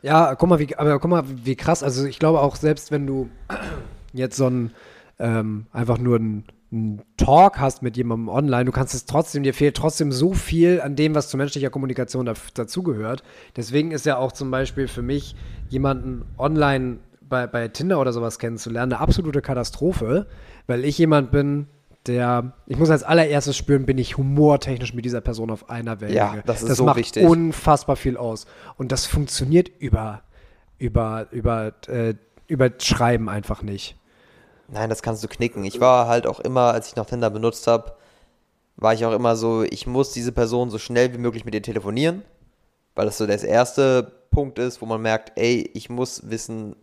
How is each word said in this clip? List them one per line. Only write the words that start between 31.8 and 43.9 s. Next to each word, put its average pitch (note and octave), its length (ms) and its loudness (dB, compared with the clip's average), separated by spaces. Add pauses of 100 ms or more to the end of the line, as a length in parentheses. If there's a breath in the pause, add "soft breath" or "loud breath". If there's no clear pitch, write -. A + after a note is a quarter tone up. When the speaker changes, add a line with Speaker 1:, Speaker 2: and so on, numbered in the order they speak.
Speaker 1:
äh, A2+ 280 -2 (340)
über C3 220 2 (100)
Schreiben A#2 480 2
einfach G2+ 340 -6
nicht. G2+ 340 -10 (720 soft breath)
Speaker 2:
Nein, A2 220 -6
das A2 140 -4
kannst A2 200 -4
du G#2+ 60 -8
knicken. A#2 360 -4
Ich G2+ 160 -6
war B2 280 6
halt A#2+ 180 2
auch B2 140 -4
immer, B2 320 2
als A2+ 160 -4
ich - 80 -10
noch A2 100 -4
Tinder A#2 240 0
benutzt A2 380 -2
hab, A#2 300 0 (800 soft breath)
war A2 180 2
ich A2+ 120 -2
auch A2+ 60 2
immer A#2 240 2
so, A2+ 260 0
ich - 240 -6
muss C3 260 -2
diese B2 200 -6
Person A#2+ 380 0
so G#2+ 80 -8
schnell B2 360 0
wie A#2+ 40 -10
möglich A#2 260 -4
mit A2 100 -8
ihr G#2 80 -4
telefonieren, A#2 600 -4 (760)
weil G#2 100 0
das G#2 120 -4
so A2 100 0
der G2+ 160 0
erste B2+ 640 2 (220)